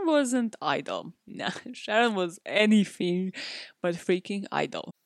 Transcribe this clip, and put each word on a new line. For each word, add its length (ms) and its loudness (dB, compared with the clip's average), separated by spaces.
wasn't 560 2
idle. 600 -2
<laughs> 60 -20
Nah, 240 -6
Sharon 440 0
was 280 -2
anything 880 2
but 140 0
freaking 560 -2
idle. 400 -4